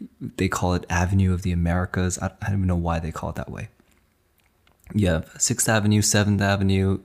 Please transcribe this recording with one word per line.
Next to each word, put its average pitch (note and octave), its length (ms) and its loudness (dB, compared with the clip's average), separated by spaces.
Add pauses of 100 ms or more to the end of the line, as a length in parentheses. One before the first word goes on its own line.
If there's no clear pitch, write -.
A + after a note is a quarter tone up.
(200)
they - 280 -4
call F2+ 260 0
it F2 160 -2
Avenue F#2 440 2
of F2 80 -2
the F#2 100 -2
Americas. F2+ 680 -2
I, F#2 80 -4 (140)
I G#2 60 -8
don't G2+ 120 -2
even F#2 80 0
know F2+ 80 2
why E2+ 240 -2
they D#2+ 120 -6
call E2 200 -8
it D#2 40 -10
that - 160 -10
way. - 180 -12 (1200)
You G#2 140 2
have E2 300 0
Sixth - 320 -2
Avenue, G#2+ 320 4
Seventh G2+ 400 2
Avenue, G2 640 2